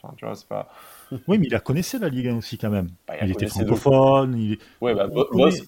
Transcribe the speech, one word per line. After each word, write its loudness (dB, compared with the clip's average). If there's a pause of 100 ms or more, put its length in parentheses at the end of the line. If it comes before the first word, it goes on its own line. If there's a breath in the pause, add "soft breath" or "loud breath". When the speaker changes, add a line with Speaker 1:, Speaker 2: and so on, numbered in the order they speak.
Speaker 1:
Enfin, -18
tu -14
vois, -8
c'est -20
pas -10 (580 loud breath)
Speaker 2:
Oui, 2
mais 2
il -2
a 0
connaissé -4
la -4
Ligue -4
un -2
aussi, -8
quand -4
même. -2 (180)
Speaker 1:
Bah, -10
il -6
a 0
Speaker 2:
Il 0
était -2
Speaker 1:
connaissé -4
de 2
Speaker 2:
francophone, 4
il -2
est -4 (240 loud breath)
Speaker 1:
Ouais, 2
bah, 0
Speaker 2:
il -8
Speaker 1:
Bo-, 2
Speaker 2:
connaît, 2
Speaker 1:
Boss, 4
Speaker 2:
il -10